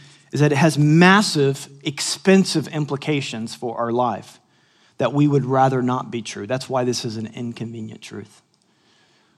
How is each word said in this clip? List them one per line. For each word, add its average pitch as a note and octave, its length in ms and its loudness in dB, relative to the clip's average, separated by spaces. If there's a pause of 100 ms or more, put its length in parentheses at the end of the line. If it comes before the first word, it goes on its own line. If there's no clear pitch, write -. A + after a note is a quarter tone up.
(320)
is C3+ 80 0
that D3 120 4
it C#3 40 0
has D3 200 2
massive, D#3 920 4 (160)
expensive F3+ 840 0
implications C#3 880 -6
for A#2 240 -8
our A#2 120 -2
life A#2 480 -2 (600)
that C3 160 -2
we D3 140 4
would C#3 180 2
rather C3 340 2
not B2 300 -2
be A2+ 100 -6
true. G2+ 260 -10
That's B2+ 220 -6
why C3 160 -2
this B2 220 -4
is A2 100 -8
an A2 120 -8
inconvenient A2+ 760 -12
truth. - 400 -18 (960)